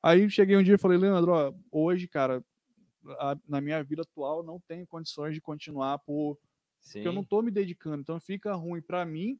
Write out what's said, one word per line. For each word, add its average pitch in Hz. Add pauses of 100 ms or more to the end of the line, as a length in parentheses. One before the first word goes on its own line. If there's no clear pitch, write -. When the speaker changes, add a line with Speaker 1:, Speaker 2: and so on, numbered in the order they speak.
Speaker 1:
Aí 180
cheguei 196
um 196
dia 196
e -
falei, 180
"Leandro, 180
ó, 147 (160)
hoje, 175
cara, 131 (760)
a, 139 (100)
na 143
minha 147
vida 151
atual, 151
não 170
tenho 170
condições 156
de 156
continuar 143
por, 147 (440)
porque -
eu 175
Speaker 2:
Sim. 180
Speaker 1:
não 196
tô 208
me 233
dedicando, 175
então 160
fica 196
ruim 170
pra 180
mim 175